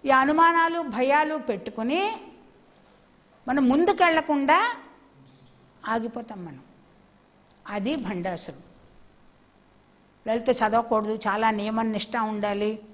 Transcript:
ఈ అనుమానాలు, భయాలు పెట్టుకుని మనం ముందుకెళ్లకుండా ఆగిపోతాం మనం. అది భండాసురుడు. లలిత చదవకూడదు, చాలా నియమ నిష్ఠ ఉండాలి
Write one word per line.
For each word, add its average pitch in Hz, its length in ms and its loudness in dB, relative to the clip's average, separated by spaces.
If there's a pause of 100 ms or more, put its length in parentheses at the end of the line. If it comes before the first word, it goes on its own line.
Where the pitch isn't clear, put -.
ఈ 277 40 0
అనుమానాలు, 330 720 4
భయాలు 277 540 0
పెట్టుకుని 277 800 -4 (1300)
మనం 262 220 2
ముందుకెళ్లకుండా 320 1040 2 (1120)
ఆగిపోతాం 226 580 -6
మనం. 139 140 -16 (1080)
అది 208 280 -2
భండాసురుడు. 180 800 -8 (1600)
లలిత 233 200 0
చదవకూడదు, 220 760 2
చాలా 220 240 2
నియమ 214 300 -2
నిష్ఠ 220 360 -4
ఉండాలి 214 600 -2 (140)